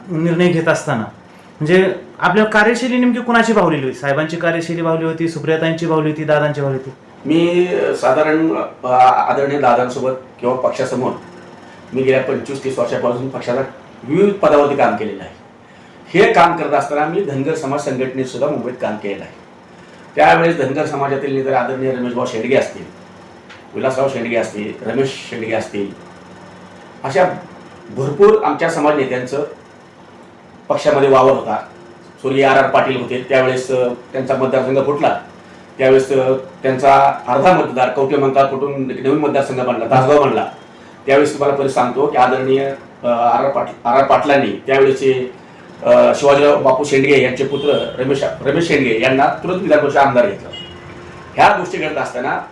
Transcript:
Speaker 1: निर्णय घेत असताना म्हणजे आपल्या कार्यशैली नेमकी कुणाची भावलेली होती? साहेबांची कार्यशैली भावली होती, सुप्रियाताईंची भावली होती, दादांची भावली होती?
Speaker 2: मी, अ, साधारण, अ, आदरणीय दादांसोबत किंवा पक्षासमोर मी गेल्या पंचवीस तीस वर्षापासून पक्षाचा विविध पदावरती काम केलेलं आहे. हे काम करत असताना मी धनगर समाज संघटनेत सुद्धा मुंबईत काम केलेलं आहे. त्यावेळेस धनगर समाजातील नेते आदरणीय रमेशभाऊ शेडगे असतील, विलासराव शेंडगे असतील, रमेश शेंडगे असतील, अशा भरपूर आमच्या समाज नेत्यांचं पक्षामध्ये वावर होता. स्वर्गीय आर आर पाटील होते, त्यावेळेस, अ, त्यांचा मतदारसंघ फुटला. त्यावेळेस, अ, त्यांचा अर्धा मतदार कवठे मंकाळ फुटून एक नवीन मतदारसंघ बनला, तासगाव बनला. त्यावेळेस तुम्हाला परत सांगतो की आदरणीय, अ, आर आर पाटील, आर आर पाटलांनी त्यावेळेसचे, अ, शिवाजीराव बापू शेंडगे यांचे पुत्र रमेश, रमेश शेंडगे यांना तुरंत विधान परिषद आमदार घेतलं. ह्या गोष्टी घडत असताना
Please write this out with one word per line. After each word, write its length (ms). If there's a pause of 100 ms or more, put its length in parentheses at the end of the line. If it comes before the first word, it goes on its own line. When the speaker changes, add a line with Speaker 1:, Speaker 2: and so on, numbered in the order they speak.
(100)
Speaker 1:
निर्णय 380
घेत 200
असताना 360 (560)
म्हणजे 340 (240)
आपल्या 260
कार्यशैली 520
नेमकी 240
कुणाची 320
भावलेली 320
होती? 100
साहेबांची 420
कार्यशैली 460
भावली 220
होती, 240
सुप्रियाताईंची 580
भावली 240
होती, 140
दादांची 360
भावली 180
होती? 120 (360)
Speaker 2:
मी, 400
अ, 280
साधारण, 600 (300)
अ, 40 (440)
आदरणीय 280
दादांसोबत 520 (280)
किंवा 160
पक्षासमोर 560 (800)
मी 100
गेल्या 180
पंचवीस 440
तीस 140
वर्षापासून 500
पक्षाचा 340 (420)
विविध 300
पदावरती 420
काम 200
केलेलं 260
आहे. 200 (760)
हे 140
काम 240
करत 180
असताना 320
मी 180
धनगर 300
समाज 300
संघटनेत 400
सुद्धा 240
मुंबईत 340
काम 140
केलेलं 260
आहे. 100 (840)
त्यावेळेस 400
धनगर 300
समाजातील 500
नेते 180
आदरणीय 380
रमेशभाऊ 340
शेडगे 300
असतील, 460 (720)
विलासराव 340
शेंडगे 280
असतील, 360 (140)
रमेश 240 (200)
शेंडगे 220
असतील, 340 (1160)
अशा 200 (680)
भरपूर 520
आमच्या 280
समाज 260
नेत्यांचं 480 (1200)
पक्षामध्ये 400
वावर 240
होता. 240 (640)
स्वर्गीय 240
आर 200
आर 60
पाटील 260
होते, 320
त्यावेळेस, 420
अ, 180 (240)
त्यांचा 220
मतदारसंघ 520
फुटला. 340 (580)
त्यावेळेस, 340
अ, 200 (300)
त्यांचा 500 (160)
अर्धा 240
मतदार 360
कवठे 280
मंकाळ 280
फुटून 460
एक 160
नवीन 120
मतदारसंघ 420
बनला, 300
तासगाव 340
बनला. 220 (600)
त्यावेळेस 260
तुम्हाला 220
परत 140
सांगतो 380
की 100
आदरणीय, 580 (280)
अ, 40
आर 380
आर 60
पाटील, 380
आर 80
आर 80
पाटलांनी 600
त्यावेळेसचे, 680 (500)
अ, 320
शिवाजीराव 480
बापू 220
शेंडगे 380
यांचे 220
पुत्र 540
रमेश, 240
रमेश 460
शेंडगे 320
यांना 260
तुरंत 360
विधान 160
परिषद 180
आमदार 300
घेतलं. 220 (840)
ह्या 240
गोष्टी 200
घडत 180
असताना 440 (120)